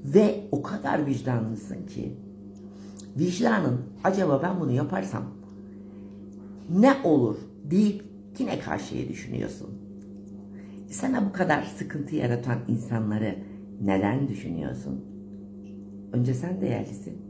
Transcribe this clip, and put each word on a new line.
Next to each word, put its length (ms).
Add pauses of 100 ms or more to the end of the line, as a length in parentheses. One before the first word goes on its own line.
Ve 480
o 100
kadar 440
vicdanlısın 800
ki 300 (1000)
vicdanın 640 (240)
"Acaba 380
ben 180
bunu 120
yaparsam 500 (1500)
ne 240 (100)
olur?" 320 (340)
deyip 340 (340)
yine 200
karşıya 500
düşünüyorsun. 600 (1200)
Sana 380
bu 40
kadar 300
sıkıntı 540
yaratan 420 (100)
insanları 680 (480)
neden 440
düşünüyorsun? 760 (1080)
Önce 220
sen 260
değerlisin. 580 (120)